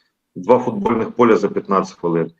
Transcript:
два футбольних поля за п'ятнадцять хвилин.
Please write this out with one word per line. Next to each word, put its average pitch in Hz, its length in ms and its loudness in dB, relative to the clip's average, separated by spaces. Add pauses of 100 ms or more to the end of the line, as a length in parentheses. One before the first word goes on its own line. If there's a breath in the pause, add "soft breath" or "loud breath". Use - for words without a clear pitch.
(340 loud breath)
два 120 240 2
футбольних 113 520 -2
поля 117 260 4
за 98 120 0
п'ятнадцять 95 500 -4
хвилин. 82 420 -4